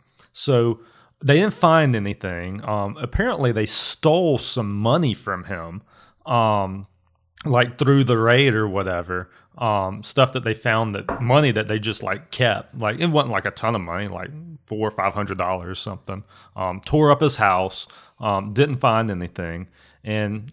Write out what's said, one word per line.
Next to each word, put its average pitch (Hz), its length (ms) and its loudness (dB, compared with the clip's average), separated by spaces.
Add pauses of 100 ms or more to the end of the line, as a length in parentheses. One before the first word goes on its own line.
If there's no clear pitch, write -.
(320)
So 117 460 2 (420)
they 143 200 4
didn't 202 140 0
find 160 420 4
anything. 95 680 -6
Um, 104 360 -4
apparently 156 500 0
they 110 160 0
stole 160 720 0
some 104 340 -4
money 117 420 2
from 92 320 -6
him, 85 360 -10 (500)
um, 101 540 0 (580)
like, 123 320 2
through 139 280 4
the 123 140 2
raid 120 360 4
or 107 140 0
whatever. 92 600 -4 (280)
Um, 104 460 -2
stuff 131 300 2
that 123 100 -4
they 110 100 0
found, 113 400 0
that - 260 -6
money 131 300 4
that 107 160 0
they 107 140 -2
just, 107 240 -4
like, 98 260 -6
kept, 120 500 -2
like, 110 200 -2
it 170 80 0
wasn't, 147 240 2
like, 95 140 -4
a 98 40 -2
ton 113 240 -4
of 104 60 -2
money, 87 260 -6
like, 92 240 -10 (360)
four 107 200 -4
or 104 60 -2
five 98 220 0
hundred 98 240 -4
dollars 90 420 -4
something. 98 420 -10 (320)
Um, 95 300 -6
tore 151 260 4
up 135 100 4
his 143 160 2
house, 95 520 2 (320)
um, 104 320 -2
didn't 131 240 2
find 113 340 2
anything. 87 560 -8 (360)
And 107 500 -4